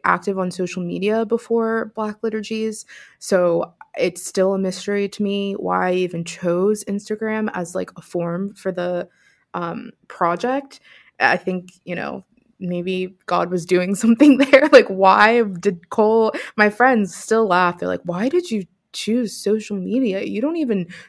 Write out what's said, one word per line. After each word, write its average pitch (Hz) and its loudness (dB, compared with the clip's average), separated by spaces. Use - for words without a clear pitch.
active 190 0
on 180 -2
social 180 -6
media 196 -2
before 226 -2
Black 214 -8
Liturgies, 220 -6
so 175 0
it's 170 -4
still 190 0
a 190 -2
mystery 196 -4
to 202 -8
me 196 -4
why 185 -2
I - 0
even 175 -2
chose 180 -2
Instagram 214 -6
as, 175 -8
like, 185 -8
a - -20
form 175 -6
for - -8
the, 180 -6
um, 170 -8
project. 240 -2
I 131 4
think, 185 -6
you 175 -10
know, - -10
maybe 185 -6
God 175 -2
was 175 -2
doing 180 0
<laughs> - -
something 233 6
there. 277 6
Like, 254 10
why 208 6
did 190 -4
Cole, 220 2
my 208 4
friends 220 2
still 220 0
laugh. 175 2
They're 175 -4
like, 180 -4
"Why 180 -4
did 349 -2
you 202 -4
choose 226 -4
social 208 -4
media? 196 -2
You 202 -6
don't 311 -2
even 214 -2